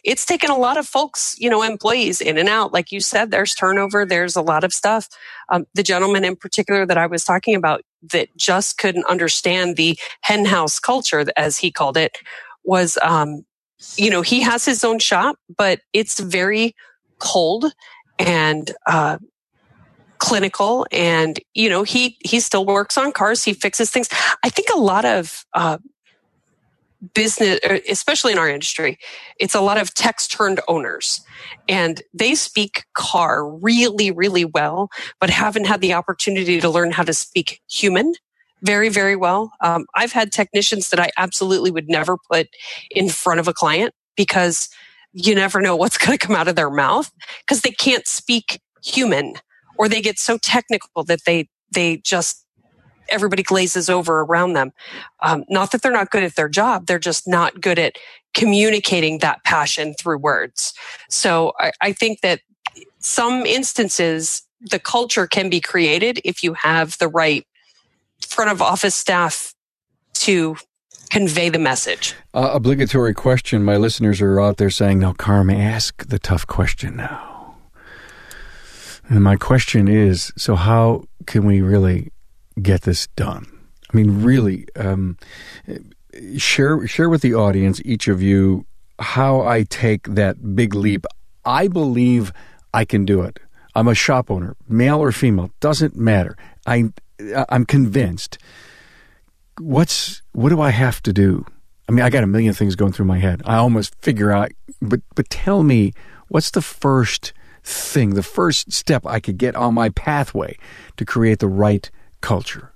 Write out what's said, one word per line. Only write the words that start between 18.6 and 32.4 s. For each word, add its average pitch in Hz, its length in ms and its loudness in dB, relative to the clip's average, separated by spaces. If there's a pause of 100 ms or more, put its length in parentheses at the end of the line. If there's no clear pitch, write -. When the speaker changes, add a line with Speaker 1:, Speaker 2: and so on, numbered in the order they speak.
Speaker 1:
uh, 160 320 0 (1000)
clinical. 202 760 0
And, 165 480 0 (140)
you 220 140 2
know, 185 140 0
he, 247 420 -2
he - 140 0
still 196 260 0
works 202 320 0
on 269 140 0
cars. 196 320 0
He 208 100 -2
fixes 208 380 -2
things. 247 180 -2 (360)
I 233 40 2
think 403 240 -2
a 415 60 2
lot 202 260 2
of, 196 400 -2 (100)
uh, 165 240 0 (1400)
business, 214 440 2 (100)
er, 196 200 0
especially 254 420 0
in 202 80 0
our 160 100 2
industry, 143 480 -4 (440)
it's 190 160 -2
a 208 40 2
lot 202 160 2
of 214 160 -2
techs - 360 -2
turned 190 400 -2
owners, 147 520 -4 (480)
and 170 320 -2 (140)
they 226 220 0
speak - 480 -6 (100)